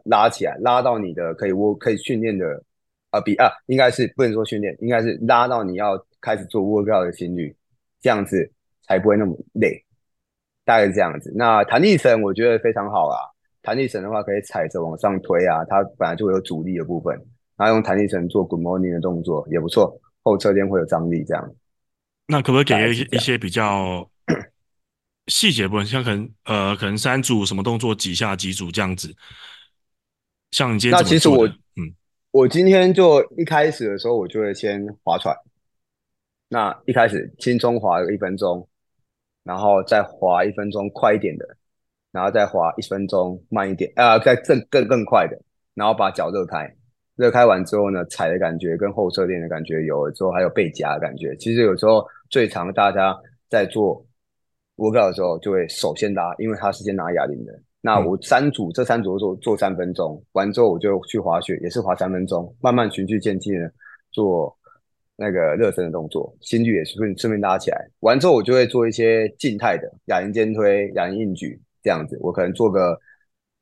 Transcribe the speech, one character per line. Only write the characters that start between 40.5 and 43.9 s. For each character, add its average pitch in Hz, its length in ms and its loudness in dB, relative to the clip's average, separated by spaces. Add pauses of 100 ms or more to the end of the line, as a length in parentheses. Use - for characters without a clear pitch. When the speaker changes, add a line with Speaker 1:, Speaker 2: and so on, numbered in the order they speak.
Speaker 1:
分 104 180 -6
钟 101 200 -4
快 107 240 2
一 107 40 0
点 92 200 -6
的， - 180 -16 (560)
然 92 100 -6
后 101 80 0
再 104 160 2
划 82 300 0
一 110 60 -6
分 98 260 -6
钟 90 400 -2
慢 98 200 -2
一 95 60 -4
点， 90 220 -4